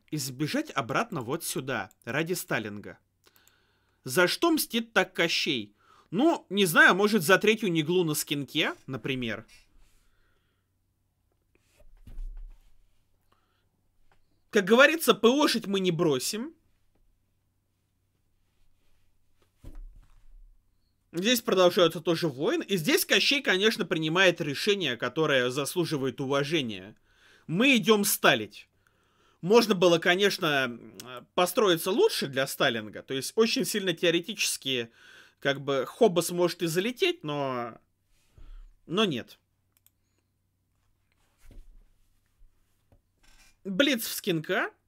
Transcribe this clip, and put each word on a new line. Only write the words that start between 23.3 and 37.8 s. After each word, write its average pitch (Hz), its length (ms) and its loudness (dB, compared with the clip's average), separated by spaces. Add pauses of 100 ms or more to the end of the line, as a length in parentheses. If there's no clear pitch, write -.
конечно, 214 440 0
принимает 165 560 2
решение, 151 560 -2
которое 131 520 2
заслуживает 139 720 -4
уважения. 135 760 -4 (520)
Мы 240 300 4
идем 208 260 4
сталить. 139 640 0 (760)
Можно 214 340 4
было, 175 220 4
конечно, 170 800 0 (560)
построиться 180 580 0
лучше 277 360 0
для 135 200 -2
Сталинга. 110 540 -4
То - 120 -12
есть 135 220 -6
очень 226 280 2
сильно 190 300 -4
теоретически, 165 960 -2 (500)
как 143 220 -2
бы, 135 240 -2
Хобос 180 460 2
может 175 320 0
и 165 40 -2
залететь, 247 560 -2
но... 135 560 -6 (1080)